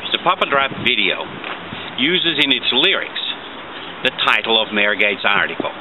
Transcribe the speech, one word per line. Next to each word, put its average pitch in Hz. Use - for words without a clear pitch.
The -
Papa 185
Draft 139
video 95
uses 165
in 143
its 120
lyrics 143
the 131
title 113
of 101
Mayor 104
Gates 101
article. 87